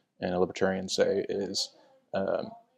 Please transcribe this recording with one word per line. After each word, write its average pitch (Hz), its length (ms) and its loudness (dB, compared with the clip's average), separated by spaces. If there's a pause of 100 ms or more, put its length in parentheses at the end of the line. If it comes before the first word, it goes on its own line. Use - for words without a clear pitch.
(220)
and 92 120 0
a 90 60 2
libertarian, 95 500 2
say, 95 400 2
is, 98 400 -2 (440)
um, 90 360 -2 (280)